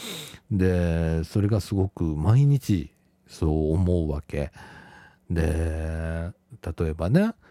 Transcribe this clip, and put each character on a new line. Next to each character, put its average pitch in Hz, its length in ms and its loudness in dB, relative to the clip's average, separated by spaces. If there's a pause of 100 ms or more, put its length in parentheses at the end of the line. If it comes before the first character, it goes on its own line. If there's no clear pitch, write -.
(500)
で、 85 760 2
そ - 160 -2
れ 104 80 2
が 104 140 2
す - 120 -6
ご 95 140 2
く - 160 -4
毎 85 400 4
日 107 460 2 (380)
そ - 180 -4
う 78 260 2
思 87 300 2
う 76 80 -2
わ 71 160 -6
け。 71 260 -6 (760)
で、 82 1040 -2 (460)
例 82 100 0
え 78 40 -2
ば 80 160 -2
ね、 196 240 4 (180)